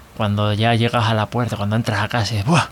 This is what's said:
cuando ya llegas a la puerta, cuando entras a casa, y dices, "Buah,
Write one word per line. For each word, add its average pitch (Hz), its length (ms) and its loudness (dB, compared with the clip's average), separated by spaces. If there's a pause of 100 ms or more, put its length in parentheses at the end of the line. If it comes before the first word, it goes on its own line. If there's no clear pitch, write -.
(180)
cuando 104 360 0
ya 113 200 2
llegas 117 340 2
a 113 60 2
la 107 140 0
puerta, 117 280 -4
cuando 101 200 -2
entras 113 260 -2
a - 60 -2
casa, 110 260 -2
y 107 40 -2
dices, 101 120 -2
"Buah, - 220 2